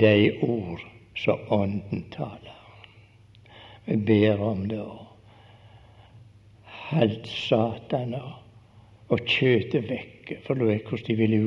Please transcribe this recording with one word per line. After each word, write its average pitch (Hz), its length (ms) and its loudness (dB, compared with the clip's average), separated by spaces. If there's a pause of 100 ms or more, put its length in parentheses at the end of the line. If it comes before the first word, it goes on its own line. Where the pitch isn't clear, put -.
de 107 380 6
ord 104 420 -2 (320)
som - 320 -2
Ånden 101 640 -2
taler. - 480 -12 (1200)
Vi - 120 -2
ber 104 460 4
om 101 260 -2
det, 110 120 -6
og - 260 -14 (1900)
halt 120 340 0
Satan 117 880 -2
og, 135 180 -12 (760)
og - 180 0
kjøtet 127 600 2
vekke, - 580 -10
for 139 80 -2
du 123 140 0
vet 107 180 0
hvordan - 220 -8
de 113 100 0
vil 110 280 4